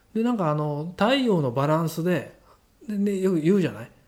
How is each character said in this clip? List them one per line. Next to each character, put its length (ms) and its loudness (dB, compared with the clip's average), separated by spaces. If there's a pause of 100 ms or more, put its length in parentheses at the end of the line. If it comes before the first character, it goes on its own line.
(140)
で、 100 -2
な 100 0
ん 40 -2
か 140 0
あ 40 0
の、 420 -4
太 180 2
陽 240 2
の 120 0
バ 160 0
ラ 140 2
ン 60 -2
ス 160 -4
で、 340 -2 (480)
で、 120 -6
ね、 200 0
よ 140 0
く 80 2
言 160 4
う 60 4
じ 80 0
ゃ 20 -6
な 120 -12
い？ 80 -16 (160)